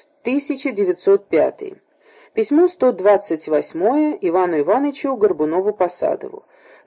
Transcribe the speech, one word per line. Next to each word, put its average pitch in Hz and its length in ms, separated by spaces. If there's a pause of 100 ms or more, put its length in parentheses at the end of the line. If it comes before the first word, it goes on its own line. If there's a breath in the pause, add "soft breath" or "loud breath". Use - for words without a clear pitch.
(220)
тысяча 269 500
девятьсот 196 560
пятый. - 500 (560 soft breath)
Письмо 285 340
сто - 240
двадцать 190 560
восьмое 175 720
Ивану 175 400
Ивановичу 269 560
Горбунову-Посадову. 185 1300 (420 soft breath)